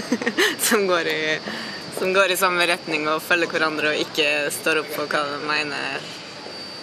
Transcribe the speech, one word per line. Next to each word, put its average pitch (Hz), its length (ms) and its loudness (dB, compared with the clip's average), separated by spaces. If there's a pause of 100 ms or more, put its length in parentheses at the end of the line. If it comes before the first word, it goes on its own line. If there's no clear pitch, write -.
(240)
<laughs> 302 440 2
som 202 180 4
går 170 240 2
i, 156 120 -2 (760)
som 190 160 0
går 190 160 6
i 180 80 2
samme 180 320 4
retning 156 400 0
og 156 120 0
følger 170 280 2
hverandre 156 400 0
og 151 140 0
ikke 156 240 0 (260)
står 156 300 2
opp 147 100 -8
for 147 160 -4
hva 151 160 2
de 143 160 -4
mener. 147 600 -2 (800)